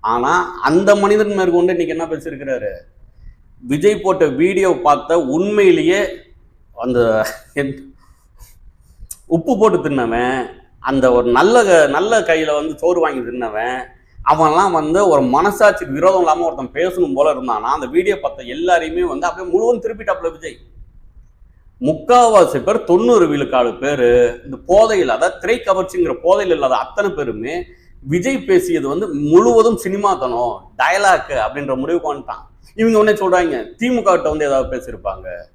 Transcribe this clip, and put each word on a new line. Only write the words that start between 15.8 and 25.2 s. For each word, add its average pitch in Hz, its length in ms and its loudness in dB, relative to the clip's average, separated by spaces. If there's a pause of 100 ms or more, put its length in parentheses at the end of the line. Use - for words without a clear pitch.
விரோதம் 185 260 2
இல்லாம 165 240 0
ஒருத்தன் 135 300 -8
பேசணும் 175 400 -2
போல 147 160 2
இருந்தானா, 123 380 -4
அந்த 143 180 -4
வீடியோ 180 280 0
பார்த்த 131 360 -8
எல்லாரையுமே 165 540 -2
வந்து 151 200 -6
அப்படியே 185 240 -8
முழுவதும் 226 320 0
திருப்பிட்டாப்புல 202 480 -6
விஜய். 156 260 -16 (1200)
முக்காவாசி 240 800 4
பேர், 160 240 -2
தொண்ணூறு 202 440 4
விழுக்காடு 131 480 0
பேரு 131 340 0 (320)
இந்த 135 140 -14 (100)
போதையில், 190 480 4
அதாவது 170 260 -2